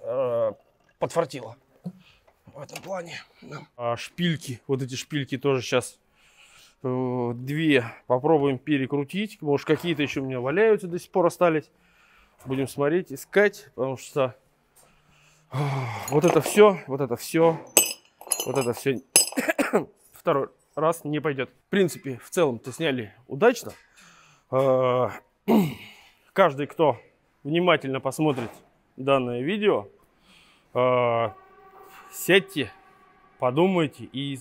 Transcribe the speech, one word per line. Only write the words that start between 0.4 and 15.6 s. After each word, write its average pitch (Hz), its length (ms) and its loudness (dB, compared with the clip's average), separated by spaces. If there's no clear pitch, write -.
подфартило 143 580 -6
в - 140 -20
этом 160 220 -16
плане. 170 380 -10
Да. 143 180 -16
А 120 200 -4
шпильки, 151 720 -4
вот 135 160 -2
эти 131 120 -8
шпильки 135 440 -6
тоже 131 240 0
щас, - 360 -2
э, 127 520 -2
две 139 500 2
попробуем 139 520 2
перекрутить. 143 840 -4
Может, 143 240 0
какие-то 156 360 0
еще 139 200 -2
у 135 40 -4
меня 131 140 -4
валяются, 190 480 2
до 170 100 -6
сих - 120 -14
пор 175 160 2
остались. 160 440 2
Будем 131 220 -2
смотреть, 151 440 -2
искать, 196 600 0
потому 131 220 -4
что, 131 380 -4
э, 131 40 -8